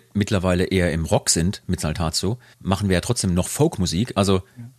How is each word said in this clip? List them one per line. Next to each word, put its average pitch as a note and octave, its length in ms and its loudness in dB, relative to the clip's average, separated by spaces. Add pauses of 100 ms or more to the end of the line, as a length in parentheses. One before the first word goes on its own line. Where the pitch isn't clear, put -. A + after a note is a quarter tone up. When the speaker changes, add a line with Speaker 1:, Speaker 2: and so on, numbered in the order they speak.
(140)
Speaker 1:
mittlerweile F#2 520 2
eher F2 260 2
im D#2+ 140 -2
Rock G#2 240 2
sind F2 380 0
mit E2+ 120 -2
Saltatio, E2+ 580 -2 (220)
machen G2 300 0
wir F#2 60 4
ja E2+ 60 2
trotzdem G2+ 320 -2
noch F2 140 0
Folkmusik. G2+ 680 0
Also G2 220 4 (200)
Speaker 2:
Ja. A#2 220 -16